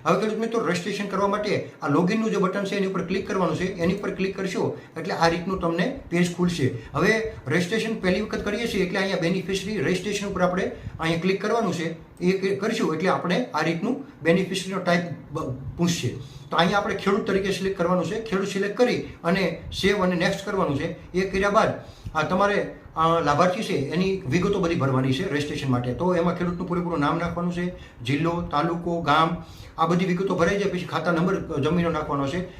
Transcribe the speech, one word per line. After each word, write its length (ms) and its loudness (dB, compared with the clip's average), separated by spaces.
હવે 180 4
ખેડૂત 160 0
મિત્રો, 220 0
રજિસ્ટ્રેશન 460 -2
કરવા 220 0
માટે 420 0
આ 60 -2
લોગિનનું 420 2
જે 60 0
બટન 280 0
છે 120 -2
એની 100 2
ઉપર 200 -2
ક્લિક 220 -2
કરવાનું 280 2
છે. 180 -2
એની 200 2
ઉપર 200 -4
ક્લિક 220 -2
કરશો 400 -2
એટલે 180 -4
આ 140 4
રીતનું 320 0
તમને 400 0
પેજ 260 2
ખુલશે. 420 2
હવે 380 2
રજિસ્ટ્રેશન 520 0
પહેલી 200 2
વખત 240 -4
કરીએ 240 -2
છીએ 180 0
એટલે 120 -2
અહીંયા 200 0
બેનિફિશરી 600 -2
રજિસ્ટ્રેશન 480 0
ઉપર 160 -2
આપણે 280 0
અહીંયા 200 0
ક્લિક 220 0
કરવાનું 320 0
છે. 460 -8
એ 120 2
ક-, 240 0
કરશું 380 0
એટલે 140 0
આપણે 360 2
આ 60 0
રીતનું 440 0
બેનિફિશરીનો 580 0
ટાઇપ 520 -2
બ-, 440 -6
પૂછશે. 320 0
તો 60 -2
અહીંયા 220 4
આપણે 160 0
ખેડૂત 320 2
તરીકે 260 2
સિલેક્ટ 260 -2
કરવાનું 260 2
છે. 200 -2
ખેડૂત 240 -2
સિલેક્ટ 280 -2
કરી 320 2
અને 380 2
સેવ 300 2
અને 120 4
નેક્સ્ટ 320 0
કરવાનું 320 0
છે. 340 -6
એ 180 0
કર્યા 200 2
બાદ 180 6
આ 80 2
તમારે, 520 2
અ, 240 4
લાભાર્થી 420 2
છે 280 -2
એની 360 0
વિગતો 340 2
બધી 140 2
ભરવાની 380 2
છે 200 -2
રજિસ્ટ્રેશન 380 -2
માટે. 240 0
તો 200 0
એમાં 240 2
ખેડૂતનું 300 -2
પૂરેપૂરું 320 -2
નામ 180 2
નાખવાનું 360 -2
છે, 200 -4
જિલ્લો, 400 0
તાલુકો, 600 -2
ગામ, 420 2
આ 80 4
બધી 180 2
વિગતો 320 0
ભરાઈ 220 2
જાય. 100 0
પછી 160 -4
ખાતા 280 -2
નંબર, 240 2
અ, 240 -4
જમીનો 300 2
નાખવાનો 380 -2
છે 120 -2